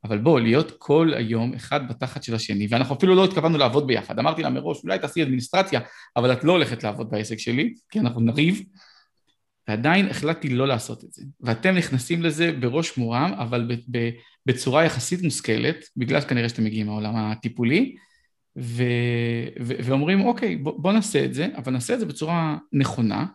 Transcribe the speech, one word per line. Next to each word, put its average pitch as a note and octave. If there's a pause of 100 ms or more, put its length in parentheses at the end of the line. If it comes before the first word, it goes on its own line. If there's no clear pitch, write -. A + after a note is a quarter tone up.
אבל G#2
בוא, C3+
להיות A#2+
כל D#3
היום A#2
אחד B2+
בתחת -
של A#2
השני, G#2
ואנחנו B2+
אפילו F#3
לא F#3+
התכוונו E3
לעבוד C3+
ביחד. A2+
אמרתי D#3
לה C#3
מראש, C#3
"אולי F#3
תעשי E3
אדמיניסטרציה, C3 (360)
אבל B2
את A#2+
לא D#3+
הולכת C3
לעבוד G#2
בעסק G#2+
שלי, C#3+ (180)
כי G#3+
אנחנו A#2+
נריב." D3+ (1040)
ועדיין D3
החלטתי D3+
לא B2+
לעשות A#2+
את -
זה. - (180)
ואתם B2+
נכנסים E3
לזה E3
בראש C3
מורם, B2
אבל A#2+
ב-, A#2+
ב-, A#2 (360)
בצורה C3
יחסית E3
מושכלת, B2+ (220)
בגלל C3+
כנראה A#2
שאתם A#2
מגיעים G#2+
מהעולם G#2+
הטיפולי, A#2 (600)
ו-, A#2+ (800)
ו-, A#2+
ואומרים, D3
"אוקיי, G#3+
בוא, D3
בוא F3+
נעשה F#3+
את B2+
זה, C#3 (100)
אבל B2+
נעשה B2+
את B3+
זה G#3+
בצורה D#3 (160)
נכונה A#2+